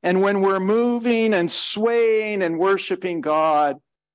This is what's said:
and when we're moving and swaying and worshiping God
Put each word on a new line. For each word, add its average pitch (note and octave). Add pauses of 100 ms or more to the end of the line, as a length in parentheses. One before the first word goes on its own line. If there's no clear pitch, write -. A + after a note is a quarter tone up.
and F3+
when G3
we're F#3+
moving A3+
and E3+
swaying A3
and E3
worshiping F#3
God D3+ (380)